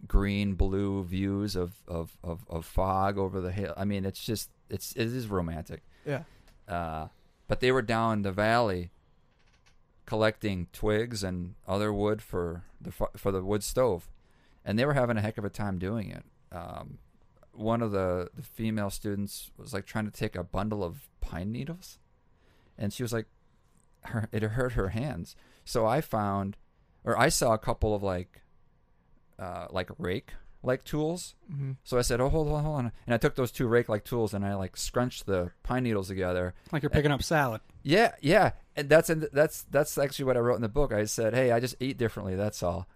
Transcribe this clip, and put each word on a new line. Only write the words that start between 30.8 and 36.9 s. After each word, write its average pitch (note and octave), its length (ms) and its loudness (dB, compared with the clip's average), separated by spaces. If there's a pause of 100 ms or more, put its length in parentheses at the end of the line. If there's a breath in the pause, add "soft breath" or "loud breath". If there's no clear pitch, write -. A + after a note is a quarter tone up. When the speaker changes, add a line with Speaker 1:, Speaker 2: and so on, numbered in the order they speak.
Speaker 1:
tools. D#3 520 -4 (160)
Speaker 2:
Mm-hmm. C#3 200 -6 (120)
Speaker 1:
So - 140 0
I B2 40 6
said, B2 200 2
"Oh, C3+ 80 4
hold D#3+ 200 2
on, D3 140 2
hold D3+ 140 0
on." A#2+ 140 -2 (140 soft breath)
And A#2+ 80 0
I A#2 40 6
took D3 180 2
those B2+ 160 0
two C3 160 -2
rake-like A2+ 360 4
tools A2+ 300 -2
and G2+ 120 -2
I, G2+ 100 -2
like, F#2+ 220 -6
scrunched - 480 -2
the F2+ 260 0 (120)
pine B2+ 200 -2
needles G2+ 260 0
together. F2+ 440 -2 (180 loud breath)
Speaker 3:
Like C#3+ 120 0
you're D3 60 0
Speaker 1:
And - 60 2